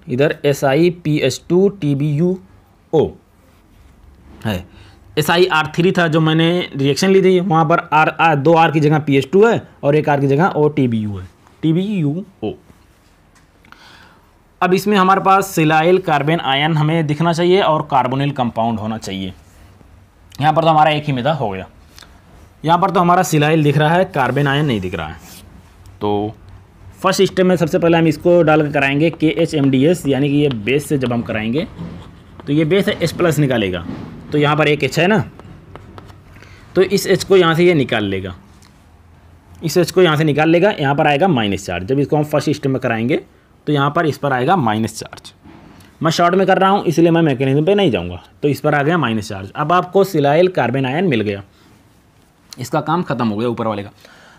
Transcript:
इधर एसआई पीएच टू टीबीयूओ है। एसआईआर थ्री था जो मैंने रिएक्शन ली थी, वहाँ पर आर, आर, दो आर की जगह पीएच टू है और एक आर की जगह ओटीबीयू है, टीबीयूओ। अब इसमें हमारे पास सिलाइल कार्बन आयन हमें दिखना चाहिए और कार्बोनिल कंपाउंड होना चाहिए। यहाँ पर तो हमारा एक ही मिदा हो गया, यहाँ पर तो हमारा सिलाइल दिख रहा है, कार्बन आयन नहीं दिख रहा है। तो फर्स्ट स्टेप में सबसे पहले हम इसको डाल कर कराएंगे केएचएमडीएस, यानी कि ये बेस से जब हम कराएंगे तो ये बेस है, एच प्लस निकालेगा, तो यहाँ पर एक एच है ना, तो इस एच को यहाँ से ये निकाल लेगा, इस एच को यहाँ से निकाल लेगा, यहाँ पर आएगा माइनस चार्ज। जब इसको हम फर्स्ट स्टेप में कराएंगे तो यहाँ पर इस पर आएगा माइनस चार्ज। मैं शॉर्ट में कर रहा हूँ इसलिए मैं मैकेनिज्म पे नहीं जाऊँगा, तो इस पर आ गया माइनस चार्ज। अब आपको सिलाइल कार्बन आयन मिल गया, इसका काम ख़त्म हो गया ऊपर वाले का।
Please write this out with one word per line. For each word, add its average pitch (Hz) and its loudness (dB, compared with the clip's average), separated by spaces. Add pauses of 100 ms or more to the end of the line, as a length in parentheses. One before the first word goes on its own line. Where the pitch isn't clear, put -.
इधर 139 0
एसआई 143 2
पीएच 147 -2
टू 180 4
टीबीयूओ 151 -2 (1400)
है। 92 -6 (520)
एसआईआर 156 0
थ्री 175 2
था 175 0
जो 160 2
मैंने 160 2 (240)
रिएक्शन 139 0
ली 190 6
थी, 185 4
वहाँ 165 2
पर 170 2 (140)
आर, 156 4
आर, 160 2
दो 143 2
आर 160 4
की 151 0
जगह 151 2
पीएच 139 0
टू 196 6
है 214 2 (220)
और 143 2
एक 151 0
आर 143 2
की 139 0
जगह 143 2
ओटीबीयू 123 -2
है, 92 -14 (360)
टीबीयूओ। 165 -4 (2000)
अब 180 2
इसमें 190 0
हमारे 190 2
पास 190 2
सिलाइल 160 2
कार्बन 156 0
आयन 143 0
हमें 156 0
दिखना 151 -2
चाहिए 180 2
और 156 0
कार्बोनिल 135 0
कंपाउंड 117 -2
होना 110 -8
चाहिए। 95 -8 (1000)
यहाँ 151 -2
पर 160 0
तो 165 2
हमारा 156 4
एक 147 -4
ही 147 -4
मिदा 127 -2
हो 123 -4
गया, 95 -10 (1000)
यहाँ 165 2
पर 180 0
तो 190 0
हमारा 180 4
सिलाइल 156 2
दिख 147 2
रहा 151 2
है, 175 2
कार्बन 139 -2
आयन 143 0
नहीं 117 -2
दिख 92 -8
रहा 82 -6
है। 82 -14 (840)
तो 104 -4 (640)
फर्स्ट 190 0
स्टेप 185 0
में 180 2
सबसे 170 0
पहले 170 2
हम 165 2
इसको 175 2
डाल 156 4
कर 147 -2
कराएंगे 143 0
केएचएमडीएस, 156 0
यानी 135 0
कि 143 0
ये 147 2
बेस 123 -2
से 151 0
जब 123 -2
हम 117 -2
कराएंगे 113 -4 (800)
तो 143 -4
ये 160 2
बेस 185 0
है, 208 -2
एच - -4
प्लस 156 0
निकालेगा, 104 -2 (460)
तो 151 -2
यहाँ 147 2
पर 151 0
एक 147 0
एच 131 -2
है 165 2
ना, 196 2 (1500)
तो 180 2
इस 190 0
एच 185 0
को 190 4
यहाँ 165 4
से 175 2
ये 180 4
निकाल 127 0
लेगा, 95 -6 (1300)
इस 165 -4
एच 170 0
को 185 2
यहाँ 160 2
से 156 0
निकाल 151 0
लेगा, 170 4
यहाँ 143 -2
पर 151 2
आएगा 147 2
माइनस 107 -2
चार्ज। 90 -6
जब 131 0
इसको 147 0
हम 151 2
फर्स्ट 147 -2
स्टेप 135 -4
में 127 -4
कराएंगे 120 -2 (440)
तो 147 -2
यहाँ 143 0
पर 165 -2
इस 139 -4
पर 143 -2
आएगा 135 0
माइनस 110 -2
चार्ज। - -18 (720)
मैं 165 0
शॉर्ट 175 2
में 190 2
कर 185 4
रहा 190 2
हूँ 196 0
इसलिए 165 2
मैं 165 2
मैकेनिज्म 139 0
पे 190 2
नहीं 196 2
जाऊँगा, 87 -6 (200)
तो 147 -2
इस 139 -2
पर 147 0
आ 143 0
गया 165 0
माइनस 113 -2
चार्ज। 98 -12
अब 147 -4
आपको 185 2
सिलाइल 160 2
कार्बन 135 -2
आयन 151 -2
मिल 120 0
गया, 101 -6 (1080)
इसका 147 -6
काम 160 -2
ख़त्म 120 -4
हो 104 -2
गया 120 -2
ऊपर 113 -4
वाले 104 -6
का। 101 -16 (460)